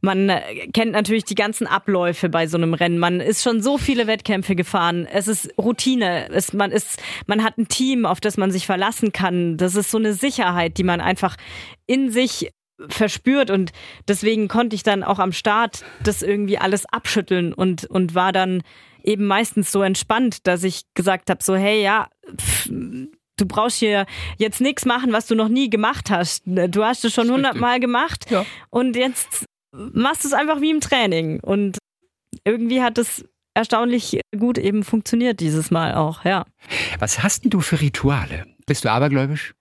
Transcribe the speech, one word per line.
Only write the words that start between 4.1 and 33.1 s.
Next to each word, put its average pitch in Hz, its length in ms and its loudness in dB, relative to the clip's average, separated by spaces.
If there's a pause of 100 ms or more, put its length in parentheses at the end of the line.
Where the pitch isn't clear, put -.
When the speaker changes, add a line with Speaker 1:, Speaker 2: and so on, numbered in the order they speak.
Speaker 1:
gefahren. 175 500 0
Es 202 220 -2
ist - 280 -2
Routine. 220 760 0
Es, - 240 0
man 202 180 0
ist, - 280 -2 (280)
man 214 160 2
hat 220 120 0
ein 226 120 0
Team, 262 360 0
auf 175 140 0
das 208 180 -2
man 196 140 2
sich 185 160 -2
verlassen 202 460 0
kann. 175 460 0
Das 180 180 0
ist 202 160 0
so 226 60 2
eine 214 160 2
Sicherheit, 180 640 0
die 196 40 2
man 175 180 2
einfach - 360 0 (500)
in 262 240 2
sich 233 400 0 (380)
verspürt. 247 640 0
Und 190 180 2 (380)
deswegen 208 400 2
konnte 226 260 0
ich 190 80 -6
dann 202 220 2
auch 196 160 0
am 185 100 2
Start 214 540 0 (180)
das 208 200 0
irgendwie 202 360 0
alles 196 280 0
abschütteln 185 680 0
und, 185 300 0
und 180 320 0
war 185 160 2
dann 185 300 0 (420)
eben 208 220 2
meistens 202 440 0
so 196 120 2
entspannt, 214 640 0
dass 180 160 2
ich 185 180 -2 (120)
gesagt 185 360 0
hab, - 140 0
so, 190 100 2
hey, 202 260 2
ja, 208 280 2 (320)
pff, - 280 0
du 254 760 -6
brauchst 220 320 0
hier 208 280 2 (300)
jetzt 214 240 -2
nichts 269 240 0
machen, 254 280 2
was 220 140 0
du 233 80 2
noch 220 140 2
nie 247 220 2
gemacht 220 400 0
hast. 175 360 0
Du 185 380 2
hast 247 200 -2
es 226 80 2
schon 233 120 2
Speaker 2:
Das 233 60 4
ist 247 60 2
Speaker 1:
hundert 269 180 2
Speaker 2:
richtig. - 60 -4
Speaker 1:
Mal 247 200 2
gemacht 254 500 -2
Speaker 2:
Ja. 202 140 2 (260)
Speaker 1:
und 247 260 0
jetzt - 480 -2 (300)
machst 247 480 0
du 285 60 -2
es 277 60 0
einfach 302 260 0
wie 311 100 2
im 311 100 2
Training. 175 600 0
Und 196 380 -2 (680)
irgendwie 233 380 2
hat 240 160 2
es - 260 -2 (300)